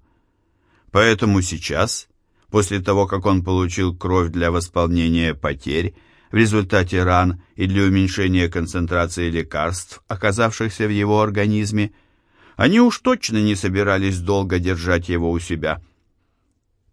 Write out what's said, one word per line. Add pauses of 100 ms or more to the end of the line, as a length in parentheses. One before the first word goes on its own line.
(920)
Поэтому
сейчас, (420)
после
того,
как
он
получил
кровь
для
восполнения
потерь (360)
в
результате
ран (140)
и
для
уменьшения
концентрации
лекарств,
оказавшихся
в
его
организме, (640)
они
уж
точно
не
собирались
долго
держать
его
у
себя. (1120)